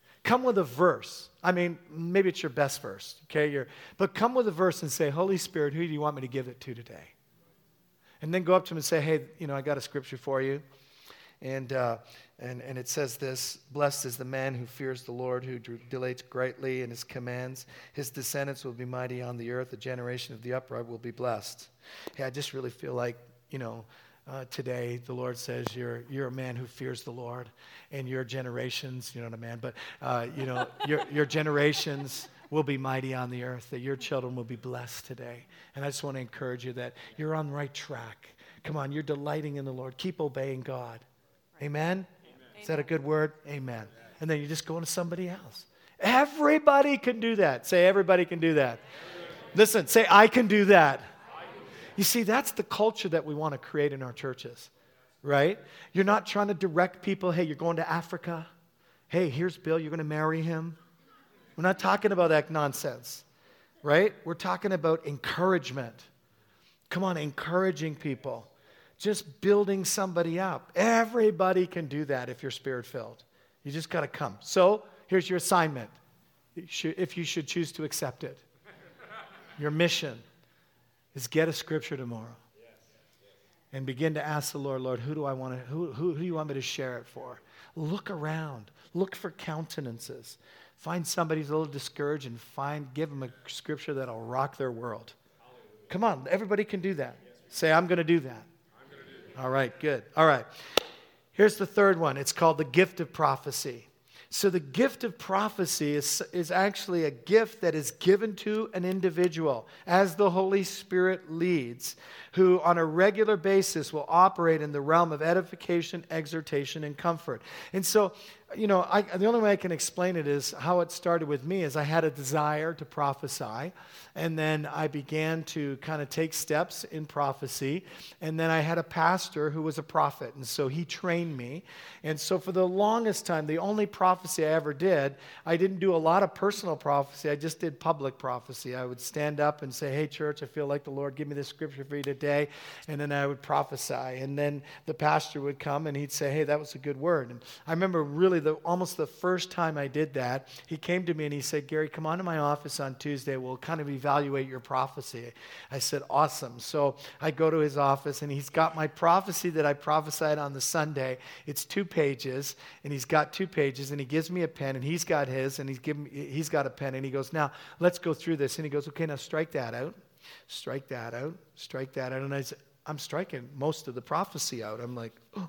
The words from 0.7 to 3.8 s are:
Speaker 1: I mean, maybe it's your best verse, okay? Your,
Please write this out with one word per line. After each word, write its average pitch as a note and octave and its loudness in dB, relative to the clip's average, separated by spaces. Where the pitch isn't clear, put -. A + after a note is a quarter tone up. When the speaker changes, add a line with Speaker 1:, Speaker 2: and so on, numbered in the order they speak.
Speaker 1:
I F3+ 4
mean, F3 0
maybe E3+ 2
it's - -2
your D#3 -2
best C3+ -2
verse, - -14
okay? D3+ 0
Your, C#3 -4